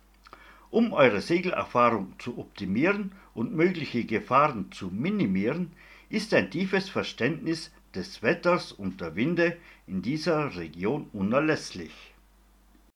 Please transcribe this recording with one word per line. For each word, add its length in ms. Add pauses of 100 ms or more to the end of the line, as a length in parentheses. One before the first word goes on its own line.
(680)
Um 220
eure 300
Segelerfahrung 1000
zu 180
optimieren 760 (200)
und 220
mögliche 480
Gefahren 680
zu 180
minimieren, 840 (380)
ist 240
ein 180
tiefes 380
Verständnis 840 (240)
des 260
Wetters 520
und 260
der 160
Winde 420 (300)
in 140
dieser 560
Region 560
unerlässlich. 800 (1040)